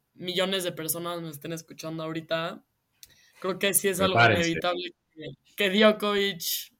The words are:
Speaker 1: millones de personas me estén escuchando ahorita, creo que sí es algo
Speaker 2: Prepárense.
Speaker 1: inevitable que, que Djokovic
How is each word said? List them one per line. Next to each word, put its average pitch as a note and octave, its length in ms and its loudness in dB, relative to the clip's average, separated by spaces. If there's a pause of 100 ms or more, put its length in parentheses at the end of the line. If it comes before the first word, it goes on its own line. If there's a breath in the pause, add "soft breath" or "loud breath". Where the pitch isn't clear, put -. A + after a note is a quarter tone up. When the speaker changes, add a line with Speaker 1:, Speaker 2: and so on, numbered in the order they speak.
(140)
Speaker 1:
millones F#3 500 -2
de F3 80 -4
personas E3+ 500 -4
me E3 100 -8
estén D#3 200 -10
escuchando D#3+ 520 -10
ahorita, E3 600 -4 (800 soft breath)
creo F#3 180 -4
que G3 140 2
sí - 140 -2
es F3+ 120 0
algo F#3 160 2
Speaker 2:
Prepárense. A#2+ 360 6
Speaker 1:
inevitable F3+ 420 -4 (180)
que, D#3 140 -16 (300)
que G3+ 160 0
Djokovic G#3 1080 2